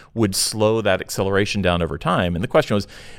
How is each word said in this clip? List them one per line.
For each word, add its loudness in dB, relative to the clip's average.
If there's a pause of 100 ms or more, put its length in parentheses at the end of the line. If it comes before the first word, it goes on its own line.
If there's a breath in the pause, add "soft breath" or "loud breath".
(140 loud breath)
would 2
slow 2
that 2
acceleration -2
down 2
over -4
time. 0
And -4
the -4
question 2
was, -2 (320 loud breath)